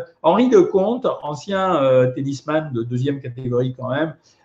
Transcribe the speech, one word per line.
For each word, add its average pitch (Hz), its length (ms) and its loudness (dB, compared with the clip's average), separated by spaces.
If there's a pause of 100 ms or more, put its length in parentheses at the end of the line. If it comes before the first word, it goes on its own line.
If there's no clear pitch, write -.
(240)
Henri 208 260 4
Lecomte, 208 560 4 (160)
ancien, 170 640 -2
euh, 127 280 4
tennisman 143 600 -6
de 117 120 -4
deuxième 127 360 -4
catégorie 127 580 -4
quand 120 120 -10
même, 151 240 -4 (320)